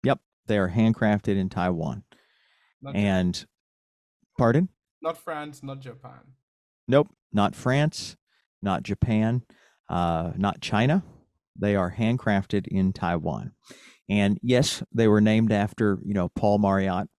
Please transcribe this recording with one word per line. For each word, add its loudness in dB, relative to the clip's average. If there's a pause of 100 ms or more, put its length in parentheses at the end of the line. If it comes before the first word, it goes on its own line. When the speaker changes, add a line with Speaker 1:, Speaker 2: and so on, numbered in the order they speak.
Speaker 1:
Yep, 0 (280)
they 0
are 2
handcrafted 2
in -2
Taiwan. -4 (760)
Speaker 2:
Not -14
Speaker 1:
And, 0
Speaker 2:
Japan. -12 (920)
Speaker 1:
pardon? 2 (340)
Speaker 2:
Not -6
France, -12
not -14
Japan. -20 (680)
Speaker 1:
Nope, 4 (220)
not 0
France, -2 (480)
not -2
Japan, 0 (440)
uh, -2
not -2
China. 0 (520)
They 0
are 0
handcrafted 0
in 0
Taiwan. -4 (580)
And 2
yes, 2 (100)
they 2
were 6
named 4
after, 0
you -6
know, -2
Paul 2
Marriott 0 (120)